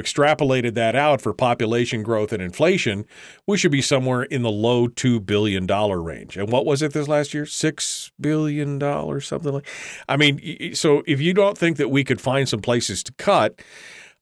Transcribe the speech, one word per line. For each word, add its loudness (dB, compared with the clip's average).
extrapolated 2
that 2
out 2
for -2
population 0
growth 0
and -4
inflation, 0
we 2
should 2
be 2
somewhere 0
in -4
the 0
low 2
two 0
billion 0
dollar 0
range. -12
And -4
what 2
was 0
it -2
this -4
last 0
year? -6
Six -4
billion -2
dollars, -4
something -4
like, -8
I 0
mean, 4
y-, -10
y-, -8
so 2
if 0
you 2
don't 4
think 0
that 0
we 2
could -2
find 0
some -2
places -2
to -16
cut, 2